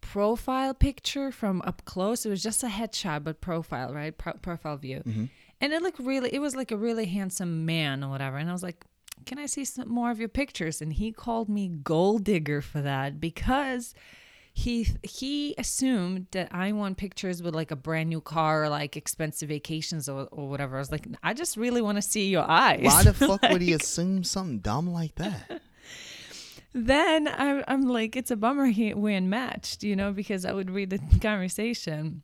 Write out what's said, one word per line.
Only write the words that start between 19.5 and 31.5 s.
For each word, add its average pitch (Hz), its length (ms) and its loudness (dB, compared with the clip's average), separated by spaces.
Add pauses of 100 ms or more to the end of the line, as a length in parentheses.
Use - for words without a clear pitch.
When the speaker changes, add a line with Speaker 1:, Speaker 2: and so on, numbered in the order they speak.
Speaker 1:
or, 135 220 -6
or 143 180 -8
whatever. 135 280 -4
I - 20 -2
was 139 120 -6
like, 151 140 -6 (160)
"I 185 120 -2
just 320 240 -4
really 240 240 2
wanna 208 200 0
see 196 280 0
your 175 200 4
eyes." 170 340 8
Speaker 2:
Why 185 200 8
the 208 100 12
fuck 202 280 4
Speaker 1:
<laughs> 247 100 6
Speaker 2:
would 185 100 6
he 175 120 4
Speaker 1:
Like 151 100 2
Speaker 2:
assume 185 400 0
something 170 360 -4
dumb 107 320 0
like 165 240 -4
that? 190 460 -6 (1120)
Speaker 1:
Then 302 540 4
I'm, 277 400 0
I'm 269 200 2
like, 226 280 0
"It's 254 160 -4
a 240 40 2
bummer 240 320 4
he, 220 260 4
we 208 220 2
unmatched, 196 680 -2
you 202 120 0
know, 196 180 0
because 190 320 -4
I 180 80 -2
would 190 160 -4
read 190 220 -2
the 196 80 0 (200)
<laughs> - 20 0
conversation." 185 1040 -2